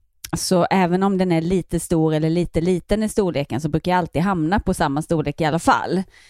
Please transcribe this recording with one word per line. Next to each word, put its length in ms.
så 320
även 340
om 140
den 140
är 100
lite 380
stor 340
eller 160
lite 320
liten 420
i 60
storleken 520
så 80
brukar 220
jag 80
alltid 220
hamna 380
på 140
samma 280
storlek 400
i 40
alla 140
fall. 440